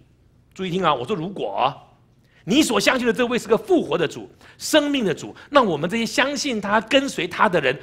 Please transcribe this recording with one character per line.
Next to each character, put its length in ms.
注 140
意 40
听 140
啊， 100
我 120
说 100
如 120
果 460
你 180
所 180
相 180
信 80
的 60
这 140
位 120
是 80
个 100
复 260
活 140
的 120
主， 200
生 320
命 140
的 100
主， 220
那 120
我 140
们 120
这 80
些 80
相 320
信 240
他、 200
跟 280
随 200
他 200
的 120
人， 220